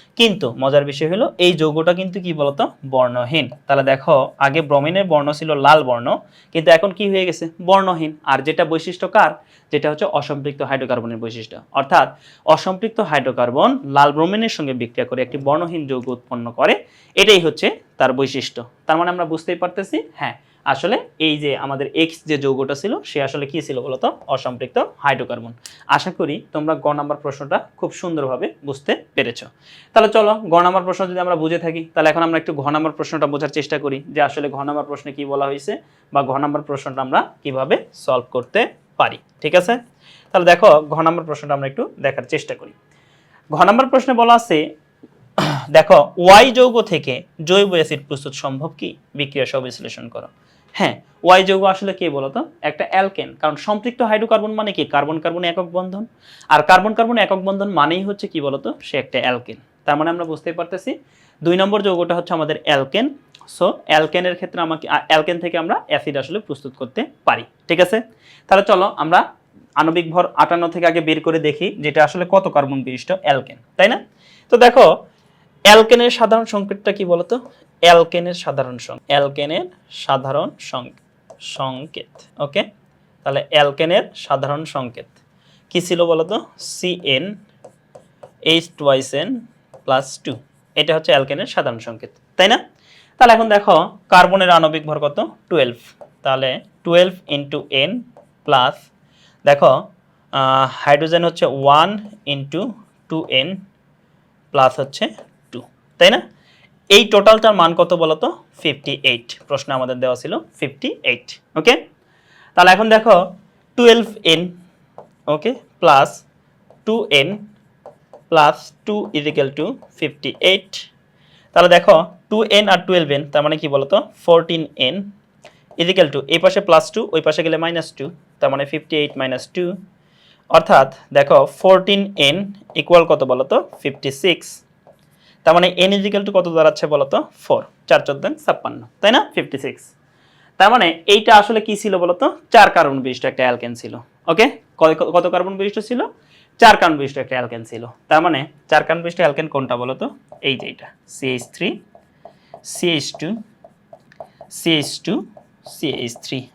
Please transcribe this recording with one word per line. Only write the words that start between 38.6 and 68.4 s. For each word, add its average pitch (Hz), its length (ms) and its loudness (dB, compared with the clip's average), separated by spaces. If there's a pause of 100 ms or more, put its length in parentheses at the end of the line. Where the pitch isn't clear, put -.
পারি, 123 200 -2 (240)
ঠিক 156 140 0
আছে? 180 220 2 (540)
তাহলে 180 140 2
দেখো 170 360 8
ঘ 151 200 -4
নাম্বার 165 240 0
প্রশ্নটা 147 280 -8
আমরা 139 140 -6
একটু 175 220 -8 (120)
দেখার 131 220 -4
চেষ্টা 151 320 -8
করি। - 160 -20 (800)
ঘ 156 120 4
নাম্বার 233 240 4
প্রশ্নে 262 260 0
বলা 233 200 4
আছে, 160 420 0 (640)
<clears throat> 147 400 0
দেখো 156 400 6
ওয়াই 202 340 10
যৌগ 240 300 2
থেকে 147 420 -4 (200)
জৈব 190 280 2
অ্যাসিড 156 360 -2
প্রস্তুত 139 260 -10
সম্ভব 143 440 -8
কি? - 180 -12 (200)
বিক্রিয়া 139 300 -4
সহ 135 140 -6
বিশ্লেষণ 120 500 -14
করো। - 180 -16 (460)
হ্যাঁ, 135 280 -2 (220)
ওয়াই 185 200 8
যৌগ 190 200 0
আসলে 190 300 0
কে 180 160 -4
বলো 135 200 -6
তো? 269 160 -6 (160)
একটা 151 300 -6
অ্যালকেন, 190 420 -2
কারণ 151 220 -4
সম্পৃক্ত 208 460 -6
হাইড্রোকার্বন 214 500 -2
মানে 214 200 -6
কি? 151 140 -4
কার্বন 147 340 -2
কার্বন 170 240 -6
একক 170 280 -6
বন্ধন, 185 340 -8 (440)
আর 151 140 4
কার্বন 190 300 4
কার্বন 233 240 0
একক 190 220 0
বন্ধন 196 300 -4
মানেই 165 340 0
হচ্ছে 202 240 -8
কি 156 140 -8
বলো 139 160 -6
তো? 139 240 -10
সে - 160 -8
একটা 131 220 -6
অ্যালকেন। 120 380 -6 (280)
তার 147 100 0
মানে 156 140 -2
আমরা 170 160 -6
বুঝতেই 160 280 -10
পারতেছি 180 440 -10 (460)
দুই 170 140 0
নম্বর 202 240 0
যৌগটা 175 340 -2
হচ্ছে 175 180 -6
আমাদের 156 300 -4
অ্যালকেন। 151 460 0 (500)
So 180 140 0 (120)
অ্যালকেনের 170 500 0
ক্ষেত্রে 175 260 -10
আমাকে, 160 260 -6
আ, 147 200 0
অ্যালকেন 156 320 0
থেকে 170 180 -6
আমরা 165 300 -4
অ্যাসিড 143 300 -4
আসলে 147 220 -8
প্রস্তুত 139 360 -14
করতে 139 300 -8 (200)
পারি, 117 180 -2 (240)
ঠিক 165 120 0
আছে? 220 220 2 (460)